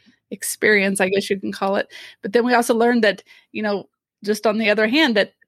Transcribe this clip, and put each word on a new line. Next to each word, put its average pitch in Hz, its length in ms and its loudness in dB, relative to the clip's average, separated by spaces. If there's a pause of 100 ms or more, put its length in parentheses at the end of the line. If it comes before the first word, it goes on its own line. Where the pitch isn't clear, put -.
(300)
experience, 202 720 0
I 190 100 0
guess 196 200 -2
you 196 100 -4
can 214 120 -8
call 196 260 -4
it. - 100 -4 (340)
But 202 120 -4
then 233 120 2
we 247 80 2
also 233 220 2
learned 233 280 4
that, 196 200 0 (280)
you 214 120 -8
know, 202 240 -4 (360)
just 214 220 -2
on 214 120 0
the 220 120 0
other 214 180 2
hand, 262 280 2
that 196 180 0 (140)